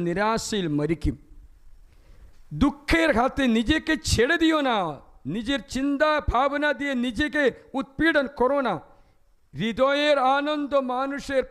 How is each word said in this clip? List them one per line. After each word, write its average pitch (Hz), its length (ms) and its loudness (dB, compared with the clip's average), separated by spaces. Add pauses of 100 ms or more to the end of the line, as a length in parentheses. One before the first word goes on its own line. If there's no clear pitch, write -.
നിരാശയിൽ 202 600 -2 (120)
മരിക്കും. 151 380 -2 (1500)
ദുഃഖേർ 311 560 2
ഹാത്തെ 262 260 0 (120)
നിജയ്ക്ക് 302 380 0 (160)
ഛേടതിയോനാ 302 680 2 (480)
নিজের 220 420 -4
চিন্তা 285 420 0 (200)
ভাবনা 285 440 0
দিয়ে 269 220 -4
নিজেকে 254 480 -2 (300)
উৎপীড়ন 302 520 0 (100)
করো 262 260 2
না। 226 120 -2 (800)
হৃদয়ের 269 640 2 (200)
আনন্দ 285 360 -2 (200)
মানুষের 269 580 -2